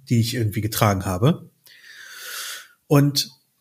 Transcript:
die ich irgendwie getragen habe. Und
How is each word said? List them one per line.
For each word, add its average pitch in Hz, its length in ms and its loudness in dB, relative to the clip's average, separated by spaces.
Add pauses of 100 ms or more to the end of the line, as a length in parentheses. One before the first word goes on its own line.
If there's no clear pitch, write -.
die 117 140 4
ich 113 120 -2
irgendwie 110 280 -2
getragen 101 420 0
habe. 104 460 -2 (1400)
Und 143 440 2 (300)